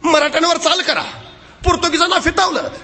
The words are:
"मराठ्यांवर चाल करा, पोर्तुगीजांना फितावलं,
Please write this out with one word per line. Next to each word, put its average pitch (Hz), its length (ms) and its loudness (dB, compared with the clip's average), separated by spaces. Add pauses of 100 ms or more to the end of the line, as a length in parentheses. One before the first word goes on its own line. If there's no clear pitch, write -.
"मराठ्यांवर 311 540 2
चाल 330 240 0
करा, 233 200 -2 (640)
पोर्तुगीजांना 339 560 2
फितावलं, 330 480 0 (160)